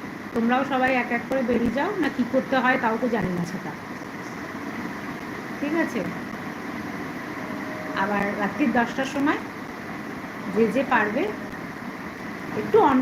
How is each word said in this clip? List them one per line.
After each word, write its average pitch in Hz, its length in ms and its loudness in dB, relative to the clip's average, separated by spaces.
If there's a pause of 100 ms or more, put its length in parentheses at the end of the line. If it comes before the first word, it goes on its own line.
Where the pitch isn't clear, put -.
(340)
তোমরাও 240 360 4
সবাই 262 260 4
এক 240 160 2
এক 240 180 0
করে 269 120 2
বেরিয়ে 233 300 4
যাও, 302 280 0
না 277 180 2
কি 247 140 2
করতে 262 240 2
হয় 254 260 6
তাও 226 200 2
তো 254 60 2
জানি 214 220 2
না 175 160 0
সেটা। - 240 -6 (1900)
ঠিক 294 140 0
আছে, 262 300 2 (2000)
আবার 202 400 2
রাত্রির 214 320 2
দশটার 247 340 2
সময় 285 320 2 (1160)
যে 220 120 6
যে 240 220 2
পারবে 220 300 4 (1400)
একটু 427 220 6
on 269 220 8